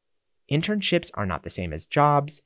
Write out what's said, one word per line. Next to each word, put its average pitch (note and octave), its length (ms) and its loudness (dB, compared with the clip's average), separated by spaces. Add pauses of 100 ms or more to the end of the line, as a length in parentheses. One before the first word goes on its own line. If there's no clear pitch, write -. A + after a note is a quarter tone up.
(480)
Internships F3+ 680 0
are G2+ 120 -4
not F2 160 -4
the D#2+ 80 -10
same F2 220 -6
as E2 140 -4
jobs, D3 600 2